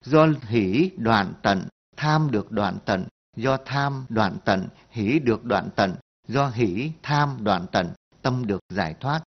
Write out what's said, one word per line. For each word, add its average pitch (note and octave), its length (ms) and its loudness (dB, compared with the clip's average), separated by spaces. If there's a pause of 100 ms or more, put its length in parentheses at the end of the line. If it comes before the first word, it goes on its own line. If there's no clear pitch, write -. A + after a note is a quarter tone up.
Do D#3 240 6 (140)
hỷ A2+ 540 2
đoạn A2 360 2 (100)
tận, G2 200 0 (340)
tham D3+ 340 2
được G#2+ 220 -2
đoạn G2+ 320 -2
tận, F#2+ 200 -2 (320)
do C3 280 0
tham C#3 440 -4
đoạn A2 360 0
tận, F#2+ 240 0 (220)
hỷ A#2 280 0
được A2+ 260 0
đoạn F#2+ 320 -2
tận, F#2+ 180 2 (340)
do C#3 200 0
hỷ A#2 440 -2 (100)
tham D3 380 0
đoạn F#2 320 0
tận, F#2 180 0 (320)
tâm B2+ 240 0
được G2 220 -2
giải F2 320 -4
thoát D3+ 300 -4